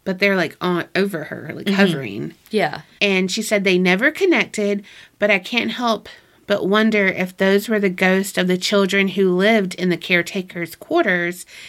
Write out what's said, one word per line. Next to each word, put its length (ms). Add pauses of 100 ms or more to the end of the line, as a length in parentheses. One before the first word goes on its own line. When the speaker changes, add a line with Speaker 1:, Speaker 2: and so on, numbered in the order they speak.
Speaker 1:
but 140
they're, 160
like, 260
on, 240 (100)
over 300
her, 280
like, 120
Speaker 2:
Mm-hmm. 100
Speaker 1:
hovering. 580 (180)
Speaker 2:
Yeah. 300 (200)
Speaker 1:
And 300
she 100
said 220
they 140
never 340
connected, 720 (360)
but 120
I 80
can't 320
help 360 (380)
but 220
wonder 400
if 300
those 320
were 100
the 100
ghosts 480
of 100
the 100
children 520
who 240
lived 420
in 140
the 80
caretaker's 800
quarters, 680 (240)